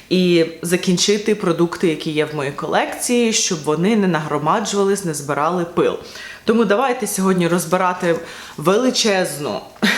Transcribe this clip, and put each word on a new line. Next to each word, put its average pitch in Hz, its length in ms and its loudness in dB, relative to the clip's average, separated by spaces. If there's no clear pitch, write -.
і 175 380 4
закінчити 185 720 2
продукти, 170 540 0
які 156 220 -2
є 151 140 0
в 147 100 -6
моїй 143 180 -4
колекції, 226 800 0
щоб 180 320 0
вони 170 320 2
не 196 120 2
нагромаджувались, 180 960 0
не 160 100 -4
збирали 147 500 -2
пил. 156 320 0
Тому 226 200 4
давайте 233 420 0
сьогодні 190 420 0
розбирати 175 680 0
величезну 180 1040 0